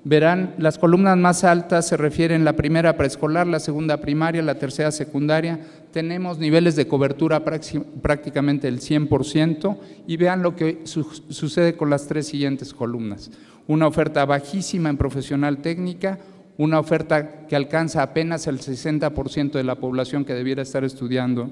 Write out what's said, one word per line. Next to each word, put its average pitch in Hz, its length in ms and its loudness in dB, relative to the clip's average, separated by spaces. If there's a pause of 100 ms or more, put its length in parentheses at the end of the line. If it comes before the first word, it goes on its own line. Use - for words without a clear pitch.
verán, 165 540 4
las 156 200 2
columnas 185 400 6
más 175 260 4
altas 175 440 4
se 170 100 2
refieren 160 480 2
la 151 100 4
primera 160 400 4
preescolar, 156 500 0
la 165 140 0
segunda 151 380 -2
primaria, 160 440 0
la 151 160 0
tercera 151 340 -2
secundaria. 156 680 0 (320)
Tenemos 170 480 -4
niveles 160 380 4
de 143 100 2
cobertura 147 560 0
praxi-, 156 400 -4 (180)
prácticamente 143 680 0
del 123 120 -4
cien 151 280 0
por 135 180 2
ciento 165 540 0 (260)
y 165 100 -4
vean 180 280 2
lo 175 120 0
que 160 300 -2
su-, - 440 -8
sucede 165 460 0
con 151 140 -2
las 143 180 0
tres 151 200 -4
siguientes 139 460 -4
columnas. 113 580 -6 (360)
Una 156 200 4
oferta 156 380 0
bajísima 160 640 -2
en 143 80 -2
profesional 143 600 -2
técnica, 180 640 -6 (380)
una 156 220 2
oferta 156 680 -2
que 147 120 -2
alcanza 156 440 -2
apenas 160 460 -2
el 135 140 -4
sesenta 151 480 -4
por 135 200 -6
ciento 143 280 -2
de 131 80 0
la 127 100 -2
población 127 480 -4
que 135 100 -6
debiera 127 280 -2
estar 135 240 -4
estudiando 127 680 -2